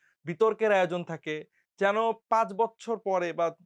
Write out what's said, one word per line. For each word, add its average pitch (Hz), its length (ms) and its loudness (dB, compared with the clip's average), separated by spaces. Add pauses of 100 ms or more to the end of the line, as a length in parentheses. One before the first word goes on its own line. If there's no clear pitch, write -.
(260)
বিতর্কের 214 460 0
আয়োজন 180 320 2
থাকে, 160 320 -8 (440)
যেন 202 180 2 (320)
পাঁচ 220 240 0
বছর 226 440 -4
পরে 180 360 -2
বা 165 220 -2 (100)